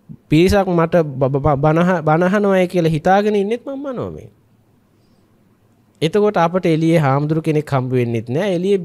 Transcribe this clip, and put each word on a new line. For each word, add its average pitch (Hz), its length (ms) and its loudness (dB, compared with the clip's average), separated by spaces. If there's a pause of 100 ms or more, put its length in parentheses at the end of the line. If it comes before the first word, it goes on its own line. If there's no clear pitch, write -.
(280)
පිරිසක් 185 420 2
මට 170 340 2
බ-, 135 260 -2
බ-, 139 120 -2
බ-, 143 160 0
බණහ-, 160 440 2
බණහනවායි 185 680 2
කියලා 175 240 0
හිතාගෙන 196 440 2
ඉන්නෙත් 208 300 -2
මම 277 180 -10
මනෝමයෙන්. 117 480 -10 (1700)
එතකොට 208 360 0
අපට 170 280 0
එළියේ 165 340 2
හාමුදුරු 147 420 0
කෙනෙක් 151 280 -2
හම්බ 127 220 -2
වෙන්නෙත් 117 380 -2
නෑ, 180 260 -2
එළියේ 190 300 0